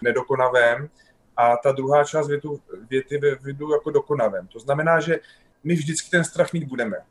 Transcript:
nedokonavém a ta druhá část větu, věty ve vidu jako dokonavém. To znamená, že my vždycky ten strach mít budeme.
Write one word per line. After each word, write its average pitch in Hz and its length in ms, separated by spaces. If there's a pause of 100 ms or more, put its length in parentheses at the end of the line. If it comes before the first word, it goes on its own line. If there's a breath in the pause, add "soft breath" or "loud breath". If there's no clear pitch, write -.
nedokonavém 123 880 (480 soft breath)
a 120 200
ta 135 140
druhá 135 320
část 151 240
větu, 143 320 (300)
věty 135 280
ve 139 180
vidu 139 360
jako 151 200
dokonavém. 110 560
To 113 120
znamená, 151 400
že 160 200 (440 soft breath)
my 160 100
vždycky 156 360
ten 170 140
strach - 300
mít 165 100
budeme. 117 340 (140)